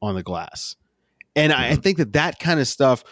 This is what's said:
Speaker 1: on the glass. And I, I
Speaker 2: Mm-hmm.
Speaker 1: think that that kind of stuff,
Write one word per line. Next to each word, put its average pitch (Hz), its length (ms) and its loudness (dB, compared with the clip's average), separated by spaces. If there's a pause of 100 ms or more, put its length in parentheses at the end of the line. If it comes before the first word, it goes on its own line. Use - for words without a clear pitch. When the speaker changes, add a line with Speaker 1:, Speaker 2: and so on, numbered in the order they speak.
Speaker 1:
on 104 140 -2
the 92 80 -4
glass. - 540 -10 (600)
And 151 160 4
I, 127 140 0
I 123 60 0
Speaker 2:
Mm-hmm. 151 100 0
Speaker 1:
think 196 160 0
that 110 160 0
that 151 240 0
kind 165 200 0
of 131 80 0
stuff, 131 460 2